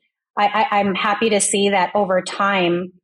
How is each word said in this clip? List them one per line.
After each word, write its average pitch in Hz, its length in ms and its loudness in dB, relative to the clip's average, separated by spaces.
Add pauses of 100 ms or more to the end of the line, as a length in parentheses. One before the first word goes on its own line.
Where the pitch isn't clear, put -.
(380)
I, 208 340 0
I, 208 80 2
I'm 202 160 0
happy 214 340 0
to 202 100 2
see 202 300 0
that 185 260 0
over 185 260 2
time 185 720 -2 (100)